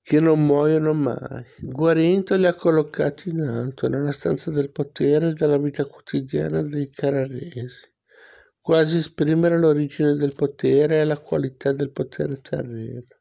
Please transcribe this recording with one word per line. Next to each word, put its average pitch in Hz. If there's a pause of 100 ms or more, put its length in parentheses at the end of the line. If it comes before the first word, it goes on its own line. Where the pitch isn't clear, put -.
che 147
non 156
muoiono 156
mai. 131 (160)
Guarento 165
li 185
ha 175
collocati 151
in 160
alto, 127
nella 143
stanza 160
del 143
potere 147
e 156
della 151
vita 143
quotidiana 151
dei 147
carraresi. 135 (720)
Quasi 160
esprimere 165
l'origine 151
del 143
potere 147
e -
la 151
qualità 139
del 139
potere 143
terreno 120 (160)